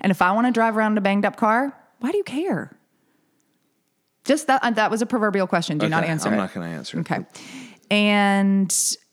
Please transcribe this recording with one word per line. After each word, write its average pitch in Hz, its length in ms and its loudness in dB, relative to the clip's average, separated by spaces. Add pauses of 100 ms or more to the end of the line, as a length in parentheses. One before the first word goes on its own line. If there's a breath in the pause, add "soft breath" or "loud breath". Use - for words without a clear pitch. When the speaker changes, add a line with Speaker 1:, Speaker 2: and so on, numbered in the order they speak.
Speaker 1:
and 196 100 2
if 185 100 2
I 180 120 4
wanna 240 180 2
drive 226 240 2
around 214 180 2
in 208 40 2
a 208 40 0
banged-up 196 360 0
car, 233 360 0 (260)
why 254 120 -2
do 415 60 0
you 392 80 -2
care? 262 500 -6 (1500)
Just 294 220 0
that, 262 160 2
uh, 240 80 0
that 214 200 0
was 220 100 -2
a 240 40 0
proverbial 208 420 0
question. 170 300 -2
Do 151 100 0
not 160 160 0
Speaker 2:
Okay, 165 80 -2
Speaker 1:
answer 156 160 -2
Speaker 2:
I'm - 60 2
Speaker 1:
it. - 40 2
Speaker 2:
not 95 160 -4
gonna 85 140 -8
answer 80 300 -8
it. 170 40 -4
Speaker 1:
Okay. 160 240 -4 (680 loud breath)
And, 196 840 2 (400)